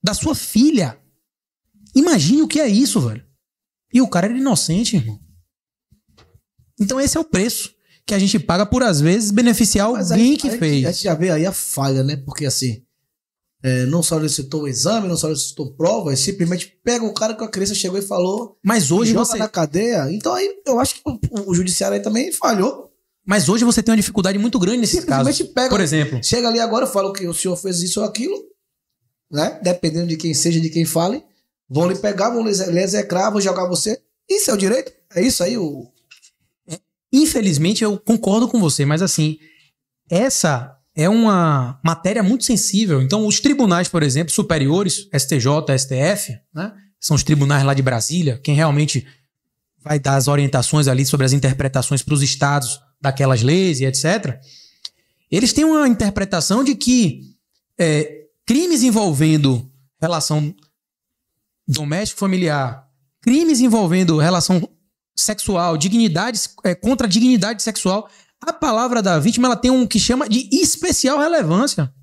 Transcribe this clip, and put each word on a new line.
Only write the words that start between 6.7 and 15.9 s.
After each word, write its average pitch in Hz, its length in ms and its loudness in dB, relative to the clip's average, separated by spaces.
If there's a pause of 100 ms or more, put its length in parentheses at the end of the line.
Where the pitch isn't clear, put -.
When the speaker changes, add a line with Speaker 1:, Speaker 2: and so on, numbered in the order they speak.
Speaker 1:
Então 233 200 0
esse 285 180 0
é - 20 0
o 320 40 -4
preço 220 500 -4 (320)
que - 80 -4
a 196 60 2
gente 196 180 2
paga 175 280 0
por, 254 180 0
às 170 180 2
vezes, 202 300 2
beneficiar 226 600 2
Speaker 2:
Mas 196 200 -2
Speaker 1:
alguém 226 200 6
Speaker 2:
aí, 302 60 2
Speaker 1:
que 285 100 -4
Speaker 2:
a 233 40 0
gente, 233 80 -6
Speaker 1:
fez. 143 260 2
Speaker 2:
a 170 60 0
gente - 120 -6
já 185 120 0
vê 175 160 0
aí 156 140 0
a 190 60 -2
falha, 135 520 -2
né? 147 140 0
Porque, 139 280 -8
assim, 127 380 -4 (800)
é, 127 240 0
não 165 160 0
só 160 140 -2
ele 156 120 -2
citou 147 340 -6
o 147 40 -6
exame, 190 400 -2
não 170 100 -2
só 160 100 -4
ele 156 120 -4
citou - 340 -8
prova, 180 380 -2